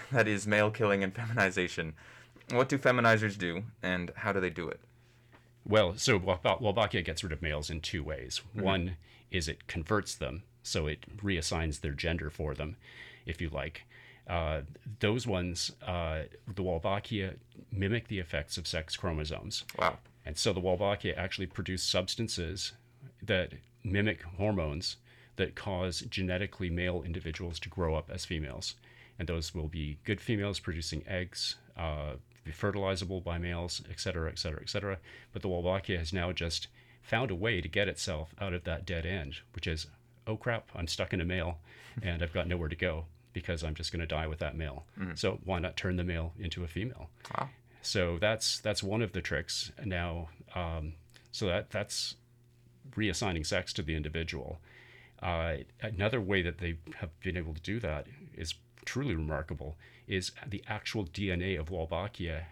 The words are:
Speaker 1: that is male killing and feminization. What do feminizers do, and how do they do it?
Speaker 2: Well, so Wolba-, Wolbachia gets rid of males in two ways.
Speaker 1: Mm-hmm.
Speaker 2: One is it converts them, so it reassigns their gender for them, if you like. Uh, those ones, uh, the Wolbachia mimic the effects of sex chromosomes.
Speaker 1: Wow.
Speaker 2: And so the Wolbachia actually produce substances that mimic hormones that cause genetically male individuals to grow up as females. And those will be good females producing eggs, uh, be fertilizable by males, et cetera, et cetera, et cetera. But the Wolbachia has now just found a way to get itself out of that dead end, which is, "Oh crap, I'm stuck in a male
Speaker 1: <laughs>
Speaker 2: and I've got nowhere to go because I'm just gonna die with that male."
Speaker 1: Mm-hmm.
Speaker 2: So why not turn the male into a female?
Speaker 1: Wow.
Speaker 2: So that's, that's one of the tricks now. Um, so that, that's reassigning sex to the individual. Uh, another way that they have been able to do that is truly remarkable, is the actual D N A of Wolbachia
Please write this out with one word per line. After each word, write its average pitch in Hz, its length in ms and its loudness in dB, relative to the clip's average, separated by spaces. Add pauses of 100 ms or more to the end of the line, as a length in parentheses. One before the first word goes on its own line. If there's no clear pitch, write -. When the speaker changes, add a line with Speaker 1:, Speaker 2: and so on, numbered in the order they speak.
(120)
Speaker 1:
that 117 160 8
is 104 180 2
male 107 240 8
killing 101 340 4
and 95 100 0
feminization. 95 800 2 (580)
What 127 160 6
do 139 100 4
feminizers 113 580 6
do, 90 280 0 (180)
and 90 340 0
how 104 160 2
do 98 80 4
they 92 100 4
do 80 180 -4
it? - 120 -8 (840)
Speaker 2:
Well, 101 300 8
so 117 220 6
Wolba-, 92 420 4
Wolbachia 104 440 4
gets 82 200 -2
rid 80 80 -2
of 71 100 -2
males 73 280 0
in 82 100 -2
two 78 240 -2
ways. 64 360 -4 (100)
Speaker 1:
Mm-hmm. 107 120 -4
Speaker 2:
One 90 340 2 (340)
is 82 180 0
it - 180 -6
converts 92 480 0
them, 73 300 -4 (180)
so 80 240 0
it - 320 -6
reassigns 82 640 0
their 76 120 -2
gender 76 380 0
for 73 240 -2
them, 76 220 -4 (500)
if - 140 -4
you 85 100 -2
like. 73 320 -6 (460)
Uh, 80 320 2 (400)
those 113 260 4
ones, 90 460 0 (140)
uh, 82 340 0 (260)
the 98 160 -4
Wolbachia 95 720 0 (380)
mimic 104 360 2
the 101 120 -2
effects 78 360 -4
of 82 120 -6
sex - 280 -2
chromosomes. 80 680 -2 (140)
Speaker 1:
Wow. 87 200 2 (260)
Speaker 2:
And 76 140 -4
so 107 140 4
the 90 80 0
Wolbachia 92 560 2
actually 92 300 -2
produce 92 360 -2
substances 90 880 0 (500)
that 95 300 2 (300)
mimic 101 400 2
hormones 85 720 0 (400)
that 92 200 0
cause 92 520 -2
genetically 92 600 0
male 87 340 0
individuals 82 560 -4
to - 80 -6
grow 80 280 2
up 76 160 -2
as 92 120 -6
females. 76 500 -4 (440)
And 82 100 -2
those 82 260 -2
will 78 140 -2
be 76 360 -4
good 104 160 0
females 101 400 0
producing 80 460 -4
eggs, - 500 -4 (200)
uh, 76 380 -4 (280)
be 80 100 -8
fertilizable 95 720 0
by 87 160 -2
males, 87 520 -2
et 82 100 -8
cetera, 82 300 0
et 80 80 -6
cetera, 78 240 -2
et - 80 -6
cetera. 98 280 -2 (340)
But 98 100 -6
the 104 60 0
Wolbachia 90 500 2
has 80 140 -2
now 90 200 2
just - 360 -2 (340)
found 120 280 2
a 95 40 -2
way 98 260 2
to - 80 -2
get 101 200 2
itself 80 520 -4
out 98 140 -2
of 90 100 -4
that 82 220 -2
dead 85 200 -2
end, 82 300 -2 (180)
which 82 140 -6
is, 78 180 -2 (400)
"Oh 110 100 -2
crap, 117 380 -2
I'm 82 140 -2
stuck - 240 -2
in 98 80 2
a 82 40 2
male 85 340 0 (220)
Speaker 1:
<laughs> - 220 -10
Speaker 2:
and 87 200 0
I've 82 100 0
got 85 160 2
nowhere 85 200 0
to 80 80 -4
go 80 300 0 (260)
because 85 300 -2
I'm 78 120 -2
just 82 180 -4
gonna 82 140 -2
die 80 200 0
with 78 140 -4
that 76 160 -2
male." 76 280 -6 (140)
Speaker 1:
Mm-hmm. 90 180 -4
Speaker 2:
So 101 280 2
why 92 160 0
not 87 160 -2
turn 90 200 0
the 87 80 2
male 82 340 0
into 87 260 -4
a 82 40 -4
female? - 420 -6 (260)
Speaker 1:
Wow. - 140 0 (320)
Speaker 2:
So 87 360 2
that's, 107 420 4
that's 104 220 2
one 104 200 2
of 104 100 0
the 92 100 0
tricks - 480 -2 (140)
now. 85 440 -2 (280)
Um, 82 380 -2 (360)
so - 160 -2
that, 90 240 2
that's - 460 -4 (800)
reassigning 95 500 2
sex - 280 0
to - 80 -2
the 78 140 -2
individual. 78 600 -4 (640)
Uh, 82 340 0 (240)
another 110 400 2
way 95 220 4
that 85 160 -2
they 82 180 -2 (200)
have 82 140 -6 (100)
been 87 160 -2
able 80 180 -2
to 80 60 -8
do 107 200 -2
that 76 260 -2 (280)
is - 200 -6 (300)
truly 131 300 0
remarkable, 76 640 -2 (300)
is 95 260 0 (140)
the 101 220 -4
actual 107 360 -2
D 98 260 -2
N 90 120 2
A 95 140 2
of 78 140 -2
Wolbachia 82 800 -2